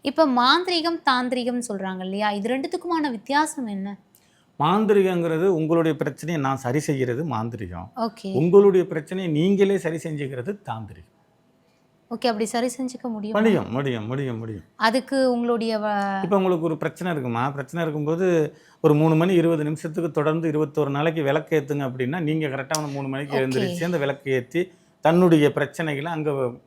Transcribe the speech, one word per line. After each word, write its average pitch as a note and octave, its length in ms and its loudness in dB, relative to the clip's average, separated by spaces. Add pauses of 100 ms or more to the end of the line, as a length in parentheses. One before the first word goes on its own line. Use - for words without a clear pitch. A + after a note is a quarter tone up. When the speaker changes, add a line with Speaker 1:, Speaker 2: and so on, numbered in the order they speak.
Speaker 1:
இப்ப D4 260 2
மாந்திரீகம், E4 720 2
தாந்திரீகம் B3 580 0
சொல்றாங்க F#3+ 420 -6
இல்லையா, G3+ 280 -2
இது G3+ 180 -4
ரெண்டுத்துக்குமான D#4+ 640 -2
வித்தியாசம் C#4 560 -2
என்ன? G3 220 -6 (680)
Speaker 2:
மாந்திரீகங்கிறது F#3 880 2
உங்களுடைய D#3+ 480 2
பிரச்சனையை D3+ 460 -4
நான் C3+ 200 -2
சரி B2+ 180 0
செய்கிறது C3 460 -2
மாந்திரீகம். A2 640 -6 (100)
Speaker 1:
ஓகே. A3+ 360 -6
Speaker 2:
உங்களுடைய F#3 520 6
பிரச்சனையை F3+ 460 -6
நீங்களே G3 460 2
சரி E3 260 -4
செஞ்சுக்கிறது C#3+ 500 -8 (100)
தாந்திரீகம். F#2+ 460 -12 (1000)
Speaker 1:
ஓகே, A#3 160 -2
அப்படி A3 180 0
சரி A#3+ 240 -2
செஞ்சுக்க B3+ 400 -8
முடியுமா? G#3+ 280 -4
Speaker 2:
முடியும், G3 340 4
முடியும், A#2+ 360 -2
முடியும், B2+ 320 -4
முடியும். A2 260 -10 (120)
Speaker 1:
அதுக்கு B3 400 0 (140)
உங்களுடைய A#3 480 -2
வ- G3+ 440 -2
Speaker 2:
இப்ப G3 140 2
உங்களுக்கு F3+ 300 2
ஒரு D3+ 100 -2
பிரச்சனை D#3+ 340 -4
இருக்குமா, B2 400 -2
பிரச்சனை C#3 320 -6
இருக்கும்போது D#3 440 -2 (560)
ஒரு D3+ 100 8
மூணு D#3 220 6
மணி F3 180 4
இருபது E3 300 4
நிமிஷத்துக்கு D#3+ 480 -4
தொடர்ந்து D#3+ 380 0
இருபத்தோரு D3+ 420 0
நாளைக்கு D#3 320 0
விளக்கு D3+ 320 0
ஏத்துங்க C#3+ 300 -2
அப்படின்னா B2+ 360 -4
நீங்க D#3 260 -2
கரெக்டான C#3 440 -4
மூணு C#3 160 -8
மணிக்கு C#3 280 -6
Speaker 1:
ஓகே. C3+ 60 2
Speaker 2:
எழுந்திருச்சு E3 480 -2
அந்த F3 100 -2
விளக்கு C#3 320 -2
ஏத்தி C3 320 0 (420)
தன்னுடைய E3 440 6
பிரச்சனைகளை C#3+ 600 -4
அங்க D#3 200 -4 (360)